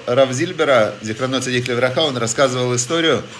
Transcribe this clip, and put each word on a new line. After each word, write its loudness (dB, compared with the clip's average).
Рав 4
Зильбера, 2
Зихроно -4
Цадик -2
Левраха, 0
он 0
рассказывал 0
историю, 0